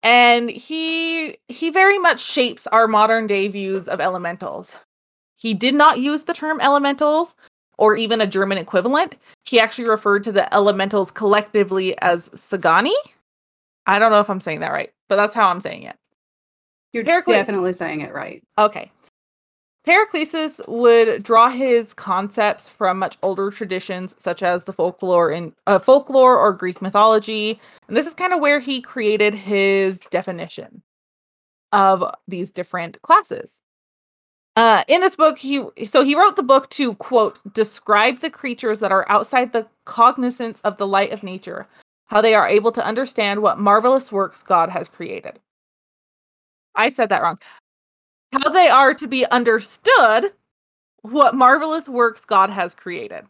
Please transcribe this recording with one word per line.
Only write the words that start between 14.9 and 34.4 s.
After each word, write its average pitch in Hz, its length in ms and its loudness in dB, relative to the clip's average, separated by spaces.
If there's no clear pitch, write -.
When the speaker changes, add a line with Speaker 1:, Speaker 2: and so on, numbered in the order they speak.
Speaker 1:
but 202 80 0
that's 208 160 0
how 214 160 2
I'm 175 120 -4
saying - 220 -12
it. - 140 -18
Speaker 2:
You're 233 100 -6
Speaker 1:
Pericles- 330 320 2
Speaker 2:
definitely 196 380 -2
saying 156 260 -8
it 143 140 -12
right. - 280 -12
Speaker 1:
Okay. 208 320 0
Paracelsus 320 800 -2
would 233 560 2
draw 233 260 4
his 247 440 -2
concepts 202 760 -4
from 190 300 -2
much 185 240 -6
older 196 260 -4
traditions, 185 720 -10
such 175 240 -6
as 180 220 -2
the 185 80 -12
folklore 175 580 0
in, 170 240 -10
uh, 196 120 4
folklore 262 580 4
or 208 160 4
Greek 180 280 -8
mythology. 214 800 0
And - 80 -6
this 285 100 0
is 330 80 -14
kinda 359 240 -4
where 294 220 2
he 262 220 -6
created 214 520 0
his 196 640 0
definition 180 720 -10
of 190 320 2
these 190 240 -10
different 175 520 -12
classes. - 580 -2